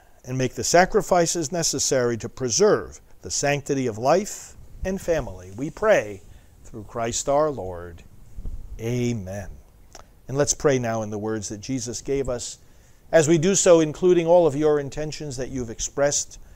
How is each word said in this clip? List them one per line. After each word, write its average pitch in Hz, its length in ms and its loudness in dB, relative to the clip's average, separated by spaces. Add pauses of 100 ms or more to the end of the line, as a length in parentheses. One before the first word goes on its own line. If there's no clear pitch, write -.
(260)
and 127 120 -6
make 127 160 -2
the 117 120 -6
sacrifices 175 840 4
necessary 131 680 0
to 113 100 -10
preserve 131 720 2 (220)
the 95 100 -12
sanctity 143 560 0
of 107 100 -4
life 160 600 0 (260)
and 190 160 -4
family. 98 560 -6
We 139 140 -6
pray 127 540 0 (420)
through 110 180 -14
Christ 117 460 -4
our 147 200 2
Lord. 90 540 -10 (800)
Amen. 113 640 -4 (800)
And 131 80 -8
let's 143 180 2
pray 139 240 2
now 113 260 -2
in 107 60 -8
the 107 80 -6
words 107 300 -4
that 104 140 -10
Jesus 120 400 -8
gave 139 260 -4
us, 120 300 -8 (560)
as 156 160 6
we 170 80 6
do 180 180 2
so, 170 240 8
including 165 480 2
all 175 180 6
of 143 120 2
your 151 240 2
intentions 147 560 -8
that 131 140 -8
you've 123 180 -6
expressed - 680 -2 (180)